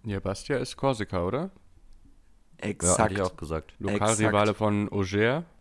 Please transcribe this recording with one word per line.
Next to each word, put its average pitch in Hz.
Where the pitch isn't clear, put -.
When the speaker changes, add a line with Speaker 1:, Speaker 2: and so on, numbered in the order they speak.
Speaker 1:
Ja, 98
Bastia 98
ist 123
Korsika, 107
oder? 143
Speaker 2:
Exakt. 90
Speaker 3:
Ja, 110
hatte 98
ich 101
auch 92
gesagt. 78
Speaker 1:
Lokalrivale 104
Speaker 2:
Exakt. -
Speaker 1:
von 104
Auxerre. 104